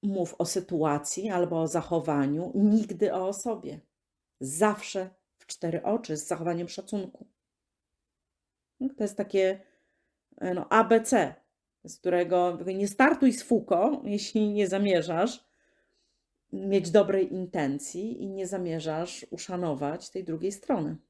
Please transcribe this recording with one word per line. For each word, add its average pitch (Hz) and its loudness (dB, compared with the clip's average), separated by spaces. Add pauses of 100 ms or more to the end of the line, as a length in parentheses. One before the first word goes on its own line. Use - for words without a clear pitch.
Mów 190 -2
o 175 0
sytuacji 170 -2
albo 175 0
o 160 0
zachowaniu, 151 -2
nigdy 202 2
o 185 -2
osobie. 196 -6 (600)
Zawsze 190 -2 (280)
w - -20
cztery - -6
oczy 208 -2
z 151 -8
zachowaniem 170 -4
szacunku. - -10 (1700)
To 214 -2
jest 202 -4
takie, 190 0 (760)
e, 185 -4
no, 180 -6
A 220 6
B 226 6
C, 214 2 (480)
z - -16
którego 175 4
nie 190 0
startuj 262 6
z - -6
fuko, 214 2
jeśli 208 0
nie 202 2
zamierzasz 185 0 (1080)
mieć 196 0
dobrej 196 4
intencji 180 -4
i 196 -8
nie 190 -8
zamierzasz 165 -6
uszanować 160 -6
tej 190 -8
drugiej 170 -4
strony. 170 -4 (120)